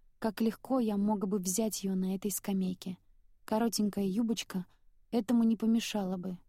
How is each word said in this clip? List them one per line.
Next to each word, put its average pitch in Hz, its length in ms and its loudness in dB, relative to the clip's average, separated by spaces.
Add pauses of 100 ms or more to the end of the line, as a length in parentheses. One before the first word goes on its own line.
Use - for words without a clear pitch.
(180)
как 220 220 -2
легко 233 400 0
я 214 160 0
мог 202 320 2
бы 208 100 0
взять 196 460 -2
ее 190 100 0
на 185 200 0
этой 196 160 -4
скамейке. 185 680 -4 (460)
Коротенькая 214 600 0
юбочка 196 640 -2 (440)
этому 233 340 2
не 226 120 4
помешала 208 600 0
бы. 180 220 -6 (100)